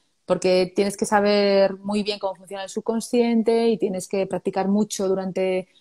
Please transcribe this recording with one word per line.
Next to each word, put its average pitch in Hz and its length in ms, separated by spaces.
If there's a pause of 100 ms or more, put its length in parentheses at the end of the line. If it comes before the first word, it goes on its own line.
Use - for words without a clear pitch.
(260)
porque 185 500
tienes 196 220
que 220 80
saber 202 760
muy 202 240
bien 208 160
cómo 190 160
funciona 190 280
el 190 60
subconsciente 233 1000
y 220 80
tienes 185 300
que 190 200
practicar 190 400
mucho 202 400
durante 190 600 (140)